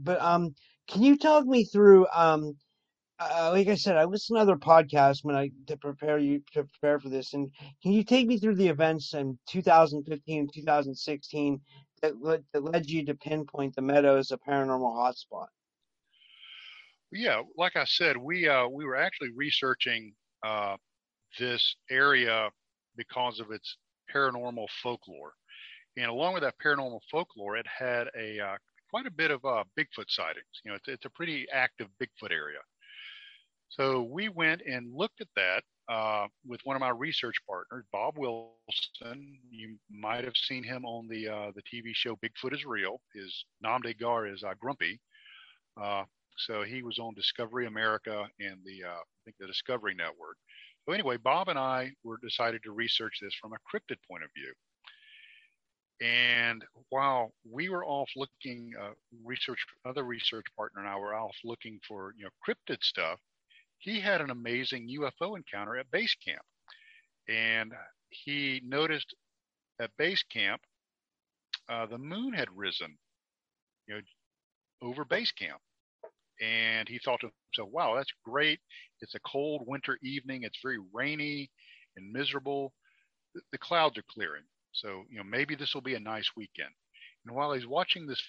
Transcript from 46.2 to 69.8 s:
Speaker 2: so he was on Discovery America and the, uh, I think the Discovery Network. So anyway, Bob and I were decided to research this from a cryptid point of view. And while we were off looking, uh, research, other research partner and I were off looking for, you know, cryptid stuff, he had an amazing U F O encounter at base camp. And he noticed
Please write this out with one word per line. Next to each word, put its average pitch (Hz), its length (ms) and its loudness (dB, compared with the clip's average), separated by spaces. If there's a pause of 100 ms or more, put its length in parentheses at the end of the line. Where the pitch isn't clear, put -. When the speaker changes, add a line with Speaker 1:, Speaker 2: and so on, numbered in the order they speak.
Speaker 2:
so 107 240 -6
he 123 200 -10
was 117 160 -10
on 117 160 -10
Discovery 117 520 -6
America 110 600 -4 (140)
and 98 240 -12
the, 95 200 -16
uh, 87 160 -10
I - 240 -20
think 110 140 -20
the 98 80 -14
Discovery 104 480 -6
Network. 82 420 -8 (480)
So 156 80 -4
anyway, 143 240 -2
Bob 147 320 0
and 156 100 -4
I 131 320 -2 (140)
were 113 180 -12
decided 117 400 -4
to 107 100 -14
research 113 480 -4
this 98 200 -12
from 110 120 -16
a - 40 -12
cryptid - 400 -10 (120)
point 85 140 -14
of 73 140 -14
view. 67 160 -14 (1500)
And 120 580 2 (260)
while 131 420 0 (180)
we 151 180 -6
were 180 160 -6
off 143 300 -4
looking, 123 640 -12
uh, 101 100 -12 (340)
research, 123 340 -8 (260)
other 131 200 -8
research 113 400 -6 (120)
partner 104 240 -10
and 101 80 -8
I 101 80 -6
were 101 180 -6
off 110 280 -8
looking 113 460 -14
for, 98 280 -14
you 104 80 -18
know, 92 60 -16 (160)
cryptid - 360 -6
stuff, 85 360 -2 (600)
he 208 220 -6
had 190 200 0
an 139 100 -6
amazing 120 580 -6
U 143 180 -6
F 123 140 -6
O 202 140 -6
encounter 110 420 -10
at 131 140 -10
base 208 240 0 (100)
camp. 71 180 -8 (840)
And 113 440 -2 (380)
he 139 540 -6
noticed 147 500 -4 (640)